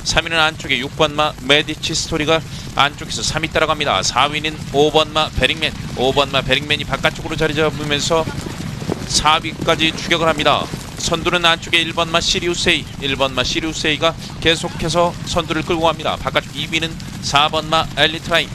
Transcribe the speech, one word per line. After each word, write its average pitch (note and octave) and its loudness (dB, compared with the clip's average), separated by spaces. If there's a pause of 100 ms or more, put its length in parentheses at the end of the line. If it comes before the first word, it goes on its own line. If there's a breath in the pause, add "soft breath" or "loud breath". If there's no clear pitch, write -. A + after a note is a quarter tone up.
삼 E3 2
위는 E3 0
안쪽에 D#3 2
육 C3+ -4
번 D3+ 4
마 D3+ 2 (120)
메디치 D3 0
스토리가 D#3 0 (340 loud breath)
안쪽에서 C#3 0
삼 D#3 -2
위 D#3+ -4
따라갑니다. D3+ 2
사 B2 2
위는 D3+ -4 (160)
오 D3 6
번 D3+ 2
마 D#3 0
베링맨, C#3+ 0 (220)
오 B2+ 2
번 C#3 2
마 C3+ 2
베링맨이 C#3+ 0
바깥쪽으로 D3+ -2
자리 D3+ 0
잡으면서 D3+ 0 (800)
사 D#3 4
위까지 D#3 0
추격을 D#3+ 0
합니다. D3 2 (320)
선두는 E3+ 0
안쪽에 E3 2
일 D#3+ -2
번 E3 -2
마 E3+ 2
시리우스 F3 0
A, D3+ 2 (160)
일 C#3 -2
번 C3+ 0
마 B2+ 0
시리우스 D#3+ -2
A가 D#3 2 (260 loud breath)
계속해서 E3 0 (120)
선두를 D#3 -2
끌고 E3+ 0
갑니다. D3+ 0
바깥쪽 C#3 -2
이 D3+ -6
위는 D#3+ -2 (280)
사 D3 4
번 D#3 -2
마 D#3+ 2 (100)
엘리트 D#3 0
라인 D#3+ 2